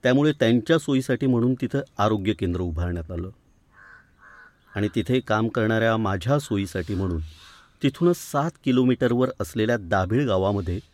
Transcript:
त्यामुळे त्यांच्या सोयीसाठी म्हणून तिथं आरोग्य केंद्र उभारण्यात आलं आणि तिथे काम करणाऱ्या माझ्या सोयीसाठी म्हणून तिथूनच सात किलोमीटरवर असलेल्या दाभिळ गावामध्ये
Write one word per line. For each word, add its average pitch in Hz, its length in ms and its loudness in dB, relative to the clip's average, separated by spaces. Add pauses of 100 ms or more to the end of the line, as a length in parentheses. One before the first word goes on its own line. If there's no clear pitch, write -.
त्यामुळे 143 300 4
त्यांच्या 123 460 2
सोयीसाठी 135 480 0
म्हणून 123 280 2
तिथं 127 260 -4 (180)
आरोग्य 104 340 2
केंद्र 90 280 -2
उभारण्यात 87 500 -4
आलं 87 200 -8 (1500)
आणि 101 180 -2
तिथे 123 260 0
काम 110 280 -2
करणाऱ्या 113 480 0
माझ्या 110 420 -2
सोयीसाठी 98 560 -4
म्हणून 90 260 -2 (640)
तिथूनच 170 340 0
सात 151 340 -4 (140)
किलोमीटरवर 127 640 2 (120)
असलेल्या 107 360 0
दाभिळ 98 500 0
गावामध्ये 95 540 0 (140)